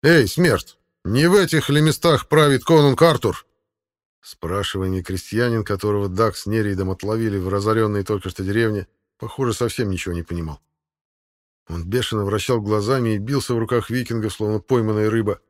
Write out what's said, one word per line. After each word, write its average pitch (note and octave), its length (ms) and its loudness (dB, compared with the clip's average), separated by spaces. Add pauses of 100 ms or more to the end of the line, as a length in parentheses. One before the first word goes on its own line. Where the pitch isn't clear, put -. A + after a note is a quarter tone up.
"Эй, D3+ 240 6
смерть, D3 500 0 (260)
не C3+ 260 2
в F3+ 40 4
этих E3 360 2
ли D3 120 4
местах D#3 460 2
правит D3 360 4
конунг D3 380 6
Артур?" C#3+ 440 2 (760)
Спрашиваемый F#2+ 840 -6
крестьянин, A2 600 -2
которого G2+ 460 -2
Дак G2+ 260 0
с - 100 -12
Неридом G2 460 -2
отловили G#2 460 -2
в F#2 100 -4
разоренной G#2 560 0
только F#2+ 260 -4
что F#2+ 140 -8
деревне, G#2 440 -2 (300)
похоже, A#2 360 -4
совсем A2+ 360 -4
ничего F2+ 240 -6
не E2+ 100 -6
понимал. D#2+ 380 -8 (1040)
Он E2+ 180 -8
бешено G#2+ 400 -2
вращал G#2+ 360 0
глазами G#2+ 540 0
и - 40 -2
бился B2+ 360 -2
в A2+ 40 0
руках A2+ 300 -2
викингов, A#2 440 -4
словно G#2+ 260 -2
пойманная G#2+ 500 0
рыба. G#2+ 300 -2 (100)